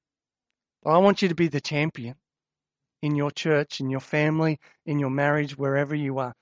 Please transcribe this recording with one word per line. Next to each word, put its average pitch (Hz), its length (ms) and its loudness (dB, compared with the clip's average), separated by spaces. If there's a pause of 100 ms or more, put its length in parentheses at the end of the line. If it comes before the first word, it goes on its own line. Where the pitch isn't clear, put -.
(840)
But 151 80 0
I 165 80 6
want 196 220 6
you 196 60 4
to 170 80 -2
be 170 140 2
the 143 100 -2
champion 143 560 -4 (840)
in 147 140 0
your 143 160 0
church, 151 500 -2
in 135 80 -4
your 135 100 -4
family, 156 580 0 (280)
in 147 140 -2
your 139 100 -2
marriage, 143 480 0
wherever 139 360 -2
you 139 260 -4
are. 123 220 -6